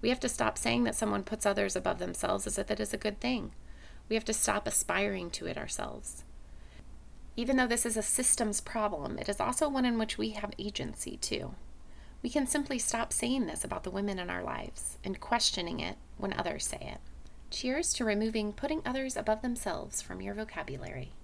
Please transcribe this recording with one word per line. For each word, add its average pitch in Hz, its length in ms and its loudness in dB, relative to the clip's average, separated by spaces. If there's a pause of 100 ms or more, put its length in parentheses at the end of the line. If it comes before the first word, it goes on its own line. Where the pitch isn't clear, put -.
We 226 80 2
have 247 120 2
to 254 80 0
stop 220 300 2
saying 233 260 4
that 233 120 2
someone 202 280 2
puts - 220 0
others 202 300 4
above 185 220 2
themselves - 480 0
as 202 120 0
if - 120 0
it 208 100 2
is 214 120 0
a 208 60 -2
good 208 220 -2
thing. 247 340 0 (540)
We 214 80 2
have 110 80 0
to - 100 0
stop - 320 4
aspiring 185 640 2
to - 160 -6
it - 100 -2
ourselves. - 680 -4 (1120)
Even 240 200 4
though 254 120 6
this 233 180 4
is 220 100 2
a 214 60 2
systems - 580 4
problem, 208 560 0
it - 120 -2
is 202 120 2
also 285 280 4
one 262 160 4
in 240 120 4
which 220 220 0
we 220 120 2
have 208 280 -4
agency, - 580 -4
too. - 380 -2 (680)
We 247 100 -2
can 277 160 4
simply 277 320 2
stop 233 340 2
saying 247 340 2
this - 180 -4
about - 180 -2
the 185 80 -4
women 196 280 0
in 180 120 -4
our 180 140 -2
lives - 580 -6
and 196 180 -2
questioning 170 600 2
it 170 160 -4 (220)
when 196 140 -2
others 170 340 -2
say - 140 0
it. - 200 -10 (500)
Cheers 269 440 0
to 247 100 0
removing 214 480 2
putting 302 320 0
others 262 320 0
above 220 260 2
themselves 240 600 -2
from 185 180 -8
your 196 140 -4
vocabulary. 135 880 -6